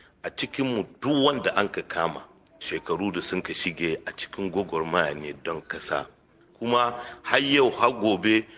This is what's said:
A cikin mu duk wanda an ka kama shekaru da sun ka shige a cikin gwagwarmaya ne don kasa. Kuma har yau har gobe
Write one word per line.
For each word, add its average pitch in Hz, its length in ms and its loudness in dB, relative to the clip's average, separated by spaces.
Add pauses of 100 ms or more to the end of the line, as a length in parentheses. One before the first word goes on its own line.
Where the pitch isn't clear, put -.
(220)
A 175 60 -6
cikin - 360 -4
mu 120 180 0 (180)
duk 143 100 0 (120)
wanda 135 360 2
an 104 100 2
ka - 120 -4
kama 82 420 -2 (360)
shekaru 85 540 -2
da 87 80 -2
sun 90 200 -4
ka 82 120 -8
shige 82 440 -2 (100)
a - 40 -8
cikin - 400 -8
gwagwarmaya 82 640 0
ne 73 180 -10 (100)
don 80 180 -6
kasa. 76 460 -6 (520)
Kuma 120 360 2 (280)
har 127 160 4
yau 139 320 6
har 120 200 4
gobe 110 520 2 (140)